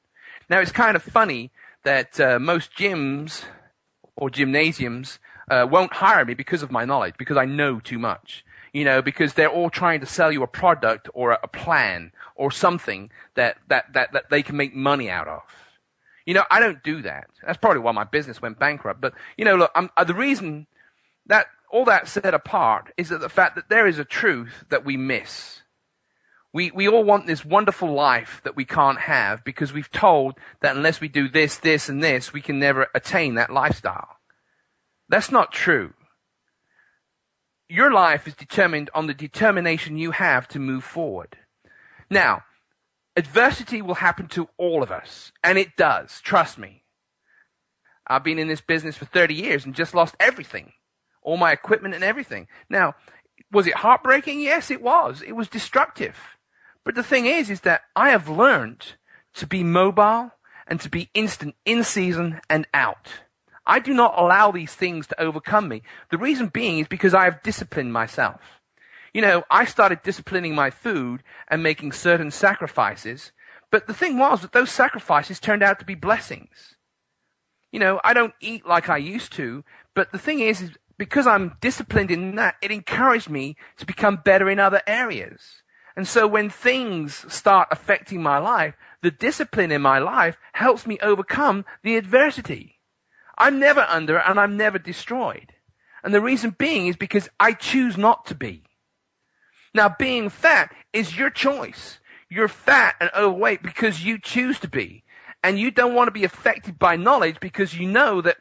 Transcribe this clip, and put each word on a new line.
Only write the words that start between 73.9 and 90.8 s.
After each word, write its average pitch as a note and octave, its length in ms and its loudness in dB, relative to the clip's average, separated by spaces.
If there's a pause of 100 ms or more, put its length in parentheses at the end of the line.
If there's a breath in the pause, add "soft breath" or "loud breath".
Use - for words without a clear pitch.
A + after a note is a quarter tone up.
thing D4+ 240 -2
was C4+ 220 2
that F3+ 100 -18
those B3 180 2
sacrifices - 720 0
turned G#3 240 0
out G3 160 2
to F3+ 60 -20
be F#3+ 100 -12
blessings. - 800 -6 (960)
You - 80 -8
know, G3 240 2
I A3+ 100 4
don't A#3 260 2
eat A3 280 -12
like E3+ 200 0
I D#3+ 100 0
used F3+ 360 -10
to, C3+ 300 -10 (320 soft breath)
but F#3+ 160 -2
the F#3+ 80 -10
thing D4 220 -4
is, A3 200 -2
is F3 80 -12 (300)
because B3 260 0
I'm G3 360 2
disciplined G#3 500 -2
in F#3 240 -4
that, G#3+ 260 -2
it G3+ 80 -4
encouraged A3 640 0
me C#3 240 -8 (220 loud breath)
to - 100 -16
become G3 360 0
better G3 240 6
in G3 120 0
other G3 260 2
areas. G#3 800 -8 (320 soft breath)
And F#3+ 120 -8
so A3 200 4
when G#3 220 0
things G#3 840 -4
start F#3+ 380 4
affecting F#3 500 -4
my C#3+ 160 2
life, E3 380 -2 (260 soft breath)
the E3+ 100 0
discipline G#3+ 600 -2
in C#3+ 100 0
my C3+ 180 4
life E3+ 380 0 (160 soft breath)
helps A#3 320 0